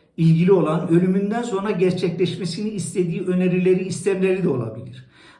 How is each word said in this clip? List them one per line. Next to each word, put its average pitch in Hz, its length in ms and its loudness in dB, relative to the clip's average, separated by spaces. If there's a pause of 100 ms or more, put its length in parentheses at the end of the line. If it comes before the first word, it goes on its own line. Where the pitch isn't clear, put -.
(160)
ilgili 165 360 4
olan 160 360 2
ölümünden 190 540 2
sonra 196 280 -4
gerçekleşmesini 185 1000 -2
istediği 180 580 -4
önerileri, 180 600 2
istemleri 185 560 -2
de 165 60 2
olabilir. - 580 -6 (340)